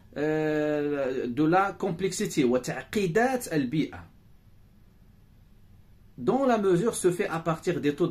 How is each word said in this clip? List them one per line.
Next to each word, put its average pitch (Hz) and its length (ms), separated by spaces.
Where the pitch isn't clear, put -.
آه، 151 1080
de 147 280
la 190 320
complexité 185 540
وتعقيدات 165 1120
البيئة. 131 580
Dont 240 240
la 240 120
mesure 196 360
se - 160
fait 175 200
à 165 100
partir 160 420
des 143 140
taux 160 160